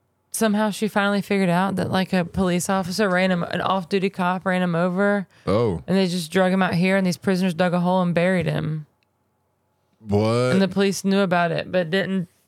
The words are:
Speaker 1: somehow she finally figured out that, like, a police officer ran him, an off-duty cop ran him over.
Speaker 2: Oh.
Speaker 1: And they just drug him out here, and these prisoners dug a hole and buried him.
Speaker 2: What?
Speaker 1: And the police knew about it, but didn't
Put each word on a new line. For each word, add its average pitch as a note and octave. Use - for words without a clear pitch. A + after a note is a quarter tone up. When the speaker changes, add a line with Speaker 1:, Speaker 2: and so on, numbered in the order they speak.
Speaker 1:
somehow G#3+
she G#3+
finally G3+
figured G3
out F3+
that, E3
like, F#3
a F3+
police F3
officer F#3+
ran F#3
him, F3
an -
off-duty F#3+
cop F3+
ran F#3
him F3
over. F#3
Speaker 2:
Oh. G#2
Speaker 1:
And F3+
they F#3+
just E3+
drug F#3
him F#3+
out F3
here, F#3
and F#3+
these F3
prisoners F#3
dug F3
a F3+
hole F3+
and F3
buried F3
him. D#3
Speaker 2:
What? A2
Speaker 1:
And F#3+
the F#3+
police G3
knew G3
about F3
it, D3+
but F3+
didn't F#3+